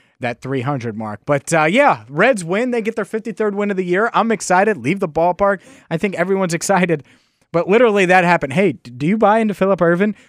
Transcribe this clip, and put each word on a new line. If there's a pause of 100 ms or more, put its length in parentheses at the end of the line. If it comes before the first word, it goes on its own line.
(200)
that
three
hundred
mark.
But,
uh,
yeah,
Reds
win.
They
get
their
fifty-third
win
of
the
year.
I'm
excited.
Leave
the
ballpark. (280)
I
think
everyone's
excited. (500)
But
literally
that
happened.
"Hey,
d-,
do
you
buy
into
Phillip
Ervin?" (140)